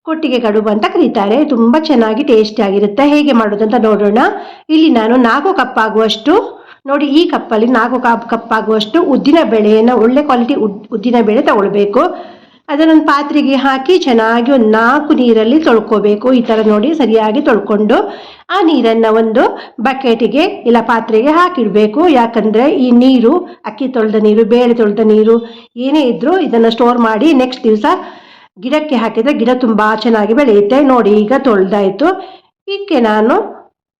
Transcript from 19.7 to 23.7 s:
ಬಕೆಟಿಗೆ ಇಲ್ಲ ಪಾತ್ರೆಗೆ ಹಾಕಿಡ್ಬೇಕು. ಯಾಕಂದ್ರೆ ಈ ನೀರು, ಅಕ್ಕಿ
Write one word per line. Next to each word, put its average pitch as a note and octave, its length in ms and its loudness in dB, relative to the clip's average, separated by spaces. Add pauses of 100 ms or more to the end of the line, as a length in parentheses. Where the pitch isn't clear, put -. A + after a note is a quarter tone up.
ಬಕೆಟಿಗೆ B3 640 0 (240)
ಇಲ್ಲ A#3 140 4
ಪಾತ್ರೆಗೆ A3+ 480 0
ಹಾಕಿಡ್ಬೇಕು. C4+ 800 0
ಯಾಕಂದ್ರೆ A#3 680 0 (100)
ಈ B3 60 0
ನೀರು, B3 420 4 (360)
ಅಕ್ಕಿ B3+ 180 -8